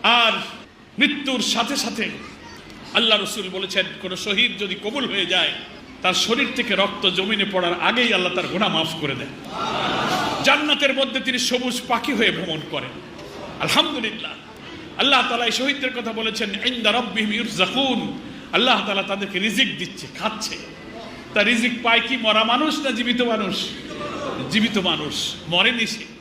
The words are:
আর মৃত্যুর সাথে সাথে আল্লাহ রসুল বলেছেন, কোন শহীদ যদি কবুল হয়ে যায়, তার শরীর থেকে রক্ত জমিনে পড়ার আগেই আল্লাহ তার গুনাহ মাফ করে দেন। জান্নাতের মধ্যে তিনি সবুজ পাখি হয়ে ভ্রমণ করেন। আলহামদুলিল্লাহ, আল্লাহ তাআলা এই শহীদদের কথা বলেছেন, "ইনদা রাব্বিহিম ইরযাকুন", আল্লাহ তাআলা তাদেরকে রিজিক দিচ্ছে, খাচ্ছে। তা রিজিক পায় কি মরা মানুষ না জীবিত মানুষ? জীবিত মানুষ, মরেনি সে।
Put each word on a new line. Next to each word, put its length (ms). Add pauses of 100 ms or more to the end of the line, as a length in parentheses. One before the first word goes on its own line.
আর 300 (640)
মৃত্যুর 420
সাথে 360
সাথে 340 (840)
আল্লাহ 280
রসুল 260
বলেছেন, 380 (160)
কোন 140
শহীদ 420
যদি 160 (100)
কবুল 220
হয়ে 200
যায়, 260 (500)
তার 120
শরীর 420
থেকে 180
রক্ত 360
জমিনে 420
পড়ার 280
আগেই 340
আল্লাহ 200
তার 120
গুনাহ 220
মাফ 320
করে 140
দেন। 140 (1160)
জান্নাতের 500
মধ্যে 260
তিনি 180
সবুজ 500
পাখি 240
হয়ে 180
ভ্রমণ 300 (100)
করেন। 200 (720)
আলহামদুলিল্লাহ, 720 (680)
আল্লাহ 300
তাআলা 160
এই 80
শহীদদের 480
কথা 120
বলেছেন, 380 (140)
"ইনদা 280
রাব্বিহিম 400
ইরযাকুন", 880 (320)
আল্লাহ 340
তাআলা 160
তাদেরকে 360
রিজিক 400
দিচ্ছে, 280 (120)
খাচ্ছে। 400 (760)
তা 80
রিজিক 400
পায় 260
কি 80
মরা 280
মানুষ 340
না 120
জীবিত 320
মানুষ? 460 (840)
জীবিত 280
মানুষ, 560 (140)
মরেনি 380
সে। 180 (160)